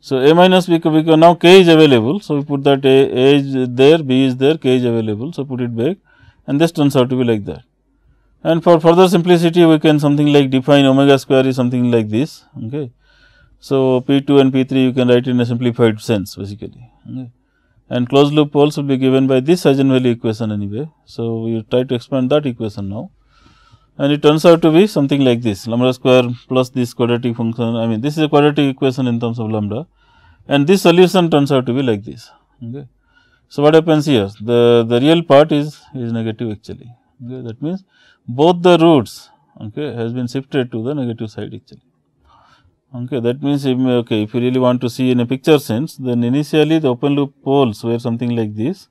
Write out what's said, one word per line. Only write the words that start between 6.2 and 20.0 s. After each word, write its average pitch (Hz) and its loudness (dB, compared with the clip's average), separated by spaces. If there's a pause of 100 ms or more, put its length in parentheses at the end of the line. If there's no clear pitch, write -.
and 143 -2
this 165 0
turns 143 -2
out 127 2
to 131 -4
be 127 -2
like 107 -2
that. 82 -14 (800)
And 160 -2
for 170 4
further 170 4
simplicity, 175 2
we 160 4
can 151 2
something 147 0
like 143 2
define 139 2
omega 135 4
square 131 0
is 131 -2
something 123 -2
like 113 0
this. 123 -6 (220)
Okay. 135 -10 (680)
So 131 -2
P 139 0
two 139 2
and 135 2
P 131 0
three 135 -2
you 127 0
can 123 0
write 123 2
in 123 -2
a 117 0
simplified 120 -2
sense 104 -6
basically. 104 -16 (180)
Okay. 127 -14 (580)
And 123 -6
closed 143 2
loop 151 0
poles 147 0
will 147 -6
be 135 -2
given 131 0
by 131 2
this 175 -2
eigenvalue 131 0